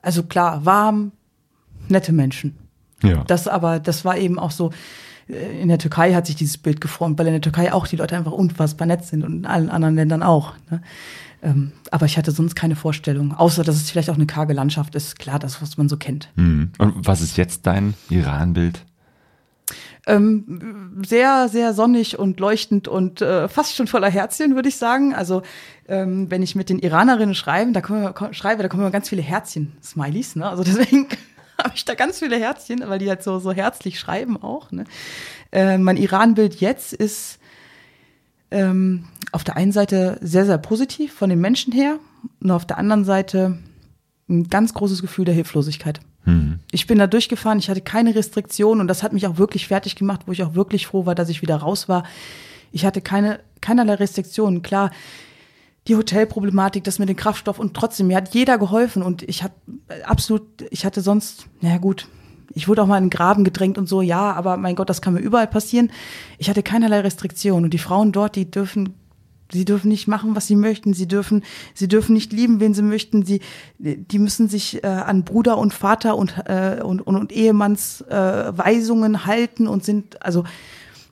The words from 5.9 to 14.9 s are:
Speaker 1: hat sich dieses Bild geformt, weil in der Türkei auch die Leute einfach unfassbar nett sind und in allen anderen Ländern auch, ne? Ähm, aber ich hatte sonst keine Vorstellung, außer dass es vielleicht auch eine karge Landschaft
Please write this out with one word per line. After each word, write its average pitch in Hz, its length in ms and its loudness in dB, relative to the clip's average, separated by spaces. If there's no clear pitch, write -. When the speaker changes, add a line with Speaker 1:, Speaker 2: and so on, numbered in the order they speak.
Speaker 1:
hat 170 120 2
sich 151 100 -4
dieses 147 220 -2
Bild 151 220 -2
geformt, 160 380 -2
weil 165 80 2
in 160 80 2
der 156 80 0
Türkei 160 300 2
auch 180 140 0
die 170 100 -4
Leute 165 200 -2
einfach 165 160 -4
unfassbar 165 540 0
nett 170 180 0
sind 151 180 -4
und 156 160 -6
in 180 80 -8
allen 160 240 0
anderen 160 240 2
Ländern 160 300 2
auch, 160 300 2
ne? 170 120 -6
Ähm, 143 300 0
aber 151 160 2
ich 151 100 0
hatte 160 140 0
sonst 160 240 0
keine 160 200 0
Vorstellung, 151 600 -2
außer 165 300 4
dass 156 120 2
es 151 140 -2
vielleicht 165 180 0
auch 165 60 -2
eine 151 100 4
karge 151 300 -2
Landschaft 147 400 -2